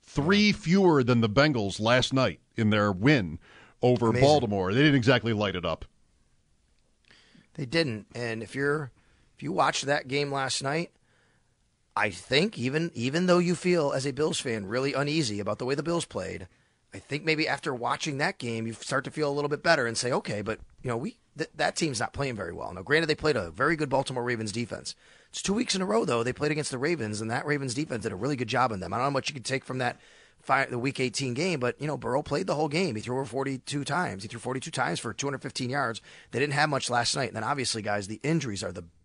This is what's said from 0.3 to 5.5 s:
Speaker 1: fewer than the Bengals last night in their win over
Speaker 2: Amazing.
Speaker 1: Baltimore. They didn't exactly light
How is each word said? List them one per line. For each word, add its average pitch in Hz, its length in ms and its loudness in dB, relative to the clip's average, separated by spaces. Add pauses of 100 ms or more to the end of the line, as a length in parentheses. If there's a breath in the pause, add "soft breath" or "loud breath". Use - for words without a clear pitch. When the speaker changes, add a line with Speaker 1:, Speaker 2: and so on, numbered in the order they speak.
Speaker 1:
fewer 175 500 6
than 120 200 4
the 110 80 2
Bengals 113 500 2
last 120 320 4
night 123 280 2 (160)
in 110 120 4
their 104 240 4
win 98 460 4 (420 soft breath)
over 123 280 4
Speaker 2:
Amazing. 127 200 6
Speaker 1:
Baltimore. 104 460 4
They 135 80 6
didn't 147 140 6
exactly 117 360 4
light 101 240 0